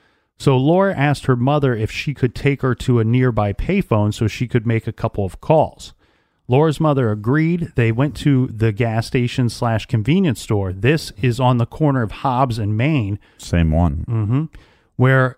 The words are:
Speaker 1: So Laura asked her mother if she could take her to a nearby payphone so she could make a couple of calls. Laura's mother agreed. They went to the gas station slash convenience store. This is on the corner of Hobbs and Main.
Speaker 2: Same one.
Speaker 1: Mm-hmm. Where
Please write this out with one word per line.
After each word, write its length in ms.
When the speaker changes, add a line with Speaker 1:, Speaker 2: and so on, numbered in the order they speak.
Speaker 1:
So 180
Laura 400
asked 300
her 100
mother 400
if 140
she 240
could 220
take 260
her 140
to 240
a 40
nearby 500
payphone 600
so 140
she 200
could 200
make 180
a 80
couple 320
of 160
calls. 540
Laura's 320
mother 320
agreed. 640
They 160
went 260
to 360
the 180
gas 360
station 420
slash 380
convenience 520
store. 320
This 480
is 200
on 180
the 80
corner 380
of 80
Hobbs 480
and 180
Main. 400
Speaker 2:
Same 320
one. 360
Speaker 1:
Mm-hmm. 360
Where 420